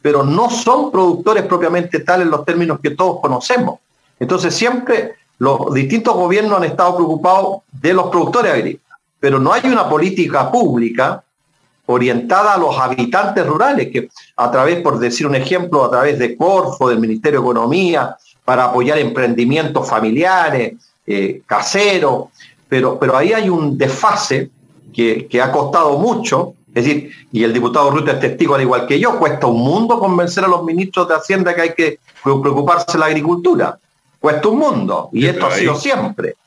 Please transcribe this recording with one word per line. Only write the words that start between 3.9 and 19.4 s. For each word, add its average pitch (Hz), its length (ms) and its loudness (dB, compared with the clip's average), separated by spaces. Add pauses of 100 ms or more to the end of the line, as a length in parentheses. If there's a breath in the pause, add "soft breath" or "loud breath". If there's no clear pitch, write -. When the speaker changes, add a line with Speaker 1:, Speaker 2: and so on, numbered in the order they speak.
Speaker 1:
Entonces 170 340 -2
siempre 247 640 -2 (240 loud breath)
los 135 340 0
distintos 214 400 0
gobiernos 196 440 0
han 175 80 0
estado 180 300 0
preocupados 180 640 2 (140)
de 160 220 -2
los 185 140 2
productores 175 460 0
agrícolas, - 460 -6 (200)
pero 139 200 2
no 147 140 2
hay 247 120 0
una 233 240 2
política 156 640 0
pública 131 720 0 (640)
orientada 123 680 2
a 190 40 2
los 151 200 0
habitantes 131 680 0
rurales, 170 460 0
que - 180 -6 (280 loud breath)
a 120 120 0
través, 151 320 2
por 131 180 0
decir 120 280 -2
un 139 80 0
ejemplo, 151 480 0
a 120 80 0
través 139 260 2
de 120 200 -2
Corfo, 180 500 2
del 117 120 2
Ministerio 113 420 0
de 120 40 -2
Economía, 127 680 0 (300 soft breath)
para 127 200 2
apoyar 123 320 0
emprendimientos 123 920 0